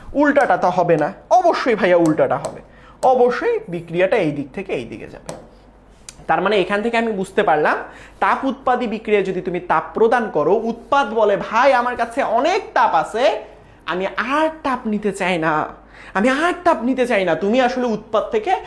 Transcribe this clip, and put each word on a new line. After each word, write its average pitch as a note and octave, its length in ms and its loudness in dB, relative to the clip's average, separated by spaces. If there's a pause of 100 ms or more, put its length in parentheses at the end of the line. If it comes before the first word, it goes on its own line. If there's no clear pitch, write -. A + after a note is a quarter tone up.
(140)
উল্টাটা C#4 420 4
তো F3+ 140 2
হবে E3+ 260 2
না। D3+ 160 0 (180)
অবশ্যই E4 440 2
ভাইয়া F3+ 220 4
উল্টাটা D3+ 400 2
হবে, - 240 -8 (420)
অবশ্যই B3+ 560 2 (100)
বিক্রিয়াটা E3+ 480 -2
এই D#3+ 140 0
দিক C#3+ 220 -8
থেকে G3 200 -10
এই C3+ 120 -4
দিকে A2 220 -14
যাবে। - 280 -16 (920)
তার E3+ 140 0
মানে G3 200 2
এখান G3+ 220 -2
থেকে A#3 140 -2
আমি A3+ 160 0
বুঝতে F#3+ 300 -2
পারলাম, E3+ 360 2 (420)
তাপ A3+ 240 0
উৎপাদী B3 420 -2
বিক্রিয়া G3+ 360 0
যদি F3+ 180 -4
তুমি F3 200 -6
তাপ E3 240 0 (100)
প্রদান A#3 360 2
করো, D#3+ 240 2
উৎপাদ A3+ 600 -2
বলে, G#3 220 2
"ভাই, A#3+ 360 2
আমার B3 240 0
কাছে B3 260 -2
অনেক D4 400 0 (120)
তাপ A#3 200 4
আছে, B3 480 0 (440)
আমি F3+ 200 -4 (100)
আর C#4+ 320 0 (140)
তাপ B3 240 -4
নিতে G#3 260 -2
চাই F#3 260 -2
না, D#3 300 -2 (460)
আমি G3+ 140 2
আর D#4 240 0 (120)
তাপ D#4+ 180 2
নিতে B3 240 0
চাই G#3 180 0
না," E3+ 100 2
তুমি G#3 260 0
আসলে B3 260 0
উৎপাদ G#3+ 440 -2
থেকে C#4+ 260 0 (100)